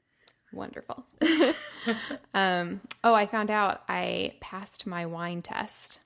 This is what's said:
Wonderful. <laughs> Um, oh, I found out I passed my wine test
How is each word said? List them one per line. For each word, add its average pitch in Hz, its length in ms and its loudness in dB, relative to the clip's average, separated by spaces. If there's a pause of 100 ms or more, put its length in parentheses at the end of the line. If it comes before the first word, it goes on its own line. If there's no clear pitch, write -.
(520)
Wonderful. - 520 -10 (160)
<laughs> 311 340 6 (800)
Um, 185 460 2 (220)
oh, 233 120 8
I 208 120 6
found 214 240 0
out 208 380 2
I 180 520 -2
passed - 460 -10
my 175 200 -4
wine 170 360 -6
test - 640 -6